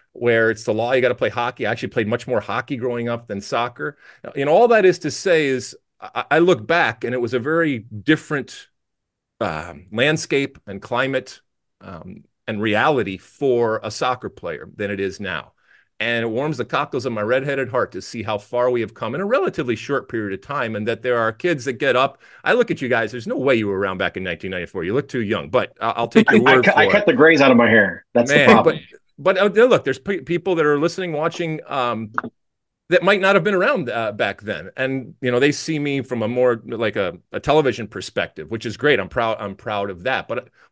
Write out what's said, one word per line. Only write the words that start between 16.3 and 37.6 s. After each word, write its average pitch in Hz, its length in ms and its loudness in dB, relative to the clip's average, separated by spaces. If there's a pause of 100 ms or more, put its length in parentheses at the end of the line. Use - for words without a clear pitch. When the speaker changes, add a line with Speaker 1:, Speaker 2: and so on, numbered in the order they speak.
Speaker 1:
the 117 80 -4
cockles 139 400 -4
of 123 80 -4
my 107 80 -4
redheaded 135 480 -2
heart 113 240 -2
to 95 80 -10
see 117 200 -10
how 104 160 -4
far 123 320 0
we 123 120 2
have 110 120 -6
come 117 220 -6
in 175 60 -4
a 196 40 -4
relatively 185 520 -2
short - 320 -4
period 104 280 -6
of - 80 -20
time, 120 300 -4
and 107 140 -6
that 110 120 -4
there 123 160 0
are 113 140 0
kids 151 340 -2
that 135 80 -2
get 123 220 0
up. 135 260 0 (220)
I 170 80 2
look 240 180 2
at - 120 -6
you 123 80 -2
guys, 113 240 0
there's 120 140 -10
no 233 100 -4
way 131 180 2
you 107 120 0
were 95 120 -2
around 95 180 -2
back 92 200 -2
in 92 60 -6
nineteen 92 280 -8
ninety-four. 87 320 -6
You 95 100 -2
look 139 140 -2
too 123 140 -6
young, 98 280 -4
but 104 300 0
I, 113 120 -2
I'll 117 180 -4
take 220 200 4
your 214 160 6
Speaker 2:
I, 156 60 8
I 131 40 8
Speaker 1:
word 127 100 4
Speaker 2:
cu-, 196 60 6
Speaker 1:
for - 80 2
Speaker 2:
I 156 80 6
Speaker 1:
it. - 40 2
Speaker 2:
cut 202 140 4
the 160 80 6
grays 151 260 8
out 135 100 8
of 123 60 8
my 117 140 6
hair. 104 440 2
That's 123 160 2
the 143 60 4
Speaker 1:
Man, 139 140 6
Speaker 2:
problem. 165 300 4 (380)
Speaker 1:
but, 185 200 0
but, 202 200 2
uh, 233 100 8
look, 175 180 2
there's 131 120 -2
pe-, 196 220 -6
people 170 360 -4
that 156 100 2
are 147 120 4
listening, 170 360 -4
watching, 160 520 -4
um, 117 460 -4 (760)
that 165 120 4
might 190 200 4
not 196 140 4
have 170 100 2
been 208 80 0
around, 185 360 0
uh, 110 220 -4
back 107 300 -4
then. 95 340 -8
And, 131 460 -6
you 123 100 -2
know, 123 80 2
they 143 140 4
see 156 260 -6
me 143 220 -2
from 117 220 -6
a 107 40 0
more, 123 380 2
like, 113 320 -4
a, 90 200 -2 (140)
a - 80 -8
television 135 480 2